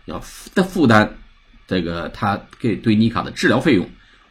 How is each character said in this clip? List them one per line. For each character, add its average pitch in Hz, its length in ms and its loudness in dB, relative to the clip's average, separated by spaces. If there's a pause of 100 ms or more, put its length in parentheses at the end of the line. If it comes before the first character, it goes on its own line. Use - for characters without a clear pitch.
要 82 160 -10
负-， - 340 -20
的 190 80 2
负 175 240 0
担 107 300 4 (500)
这 92 140 -2
个 85 320 -6
他 104 280 -4 (160)
给 101 200 -4
对 110 180 0
妮 113 140 4
卡 92 120 -4
的 71 100 -8
治 - 180 0
疗 113 100 2
费 151 160 2
用。 87 140 0 (420)